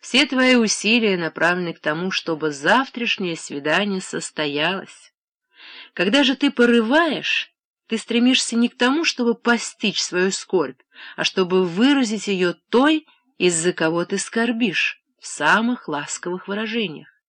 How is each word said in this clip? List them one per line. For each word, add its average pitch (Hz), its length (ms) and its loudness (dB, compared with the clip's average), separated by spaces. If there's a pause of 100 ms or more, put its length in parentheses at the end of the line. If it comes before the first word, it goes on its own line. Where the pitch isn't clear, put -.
Все 269 240 2
твои 254 300 4
усилия 220 600 2
направлены 170 560 -2
к - 60 -14
тому, 165 320 -4
чтобы 156 400 -4
завтрашнее 190 840 -2
свидание 165 640 -2
состоялось. 160 1120 -6 (800)
Когда 202 300 2
же 262 100 2
ты 285 160 0
порываешь, 240 1000 2 (340)
ты 226 100 -4
стремишься 233 600 2
не 233 100 2
к - 100 -6
тому, 277 280 0
чтобы 233 280 0
постичь 226 680 -2
свою 180 280 0
скорбь, 160 520 -2 (340)
а 160 80 -6
чтобы 185 420 0
выразить 220 640 0
ее 180 260 0 (160)
той, 302 380 2 (300)
из-за 175 340 0
кого 170 320 0
ты 196 140 -4
скорбишь, 226 840 -2 (180)
в - 60 -20
самых 214 640 0
ласковых 165 640 -8
выражениях. 208 580 -6 (220)